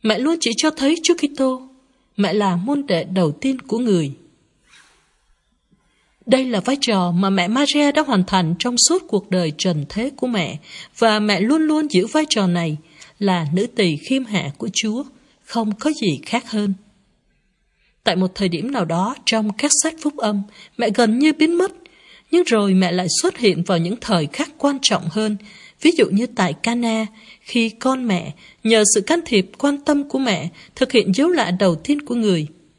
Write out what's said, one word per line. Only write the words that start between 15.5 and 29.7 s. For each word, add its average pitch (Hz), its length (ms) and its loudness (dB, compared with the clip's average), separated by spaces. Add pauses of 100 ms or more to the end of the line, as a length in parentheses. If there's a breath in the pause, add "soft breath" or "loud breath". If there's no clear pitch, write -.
có 294 180 -2
gì 185 360 -2
khác - 240 -4
hơn. 208 240 -2 (1300)
Tại 165 120 2
một 185 180 0
thời 196 140 -2
điểm 175 240 -4
nào 220 120 -2
đó 180 300 -2 (100)
trong 214 340 0
các 285 120 -2 (120)
sách 320 200 -2
phúc 294 140 -4
âm, 208 260 -2 (340 loud breath)
mẹ 233 140 0
gần 226 280 2
như 302 140 4
biến 311 260 2
mất, 381 140 0 (580 loud breath)
nhưng 349 160 4
rồi 202 280 2
mẹ 185 180 4
lại 185 140 -2 (160)
xuất 370 160 -2
hiện 180 280 2
vào 180 120 2
những 170 220 -2
thời 170 260 0
khắc 302 320 -6
quan 285 240 0
trọng - 280 0
hơn, 214 260 -2 (460 loud breath)
ví 311 80 6
dụ 294 200 4
như 220 160 2
tại 180 260 -2
Cana, 226 540 -2 (340 loud breath)
khi 226 280 0
con 254 380 -2
mẹ, 180 280 -2 (300 loud breath)
nhờ 220 200 6 (100)
sự 208 60 2
can 320 260 0
thiệp 190 320 2
quan 285 260 0